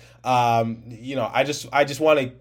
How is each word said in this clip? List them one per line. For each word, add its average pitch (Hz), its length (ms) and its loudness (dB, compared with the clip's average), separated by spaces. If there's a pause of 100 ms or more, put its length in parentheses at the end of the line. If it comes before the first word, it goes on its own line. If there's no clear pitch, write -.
(220)
um, 117 640 0
you 123 300 -12
know, 113 160 -2
I 127 100 2
just, 143 300 -6
I 143 120 4
just 139 160 -6
wanna 147 400 2